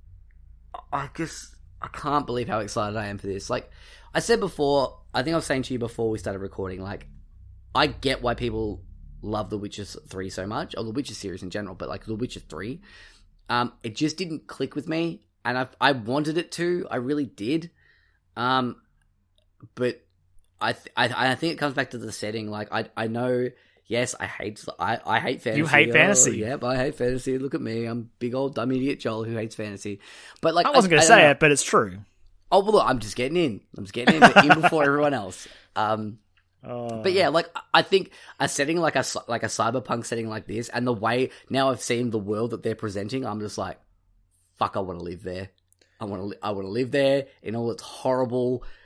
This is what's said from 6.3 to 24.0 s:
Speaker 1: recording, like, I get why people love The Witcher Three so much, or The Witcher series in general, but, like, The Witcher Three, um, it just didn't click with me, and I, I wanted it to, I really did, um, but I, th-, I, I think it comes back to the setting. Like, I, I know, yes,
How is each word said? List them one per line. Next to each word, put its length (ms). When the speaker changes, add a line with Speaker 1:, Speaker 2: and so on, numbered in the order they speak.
Speaker 1:
recording, 420
like, 240
I 120
get 340
why 140
people 480
love 260
The 80
Witcher 300
Three 420
so 180
much, 300
or 80
The 60
Witcher 240
series 280
in 60
general, 260
but, 140
like, 160
The 100
Witcher 260
Three, 420
um, 240
it 140
just 220
didn't 280
click 280
with 140
me, 340
and 140
I, 100
I 120
wanted 460
it 140
to, 380
I 60
really 300
did, 440
um, 400
but 300
I, 140
th-, 220
I, 340
I 40
think 200
it 40
comes 160
back 160
to 80
the 140
setting. 380
Like, 200
I, 160
I 100
know, 420
yes, 340